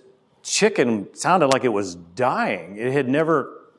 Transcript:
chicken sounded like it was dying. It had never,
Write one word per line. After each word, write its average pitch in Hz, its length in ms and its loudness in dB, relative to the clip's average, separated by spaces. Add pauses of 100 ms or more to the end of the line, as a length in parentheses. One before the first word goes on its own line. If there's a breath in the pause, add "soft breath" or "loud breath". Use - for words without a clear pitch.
(440)
chicken 123 720 0
sounded 165 340 2
like 131 160 2
it 123 60 2
was 101 260 -2
dying. 101 800 -4
It 120 140 -4
had 135 160 0
never, 151 720 -2